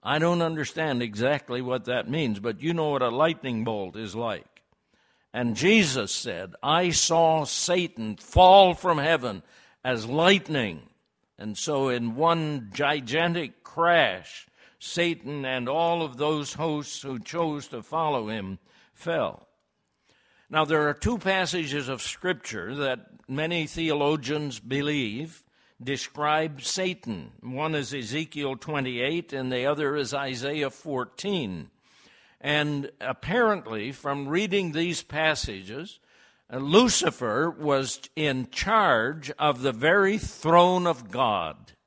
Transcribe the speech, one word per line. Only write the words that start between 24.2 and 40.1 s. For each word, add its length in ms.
believe 840
describe 800
Satan. 720
One 340
is 180
Ezekiel 640
twenty-eight, 760
and 180
the 140
other 300
is 180
Isaiah 560
fourteen. 1000
And 600
apparently, 920
from 360
reading 440
these 300
passages, 960
uh, 60
Lucifer 920
was 520
in 340
charge 920
of 220
the 100
very 460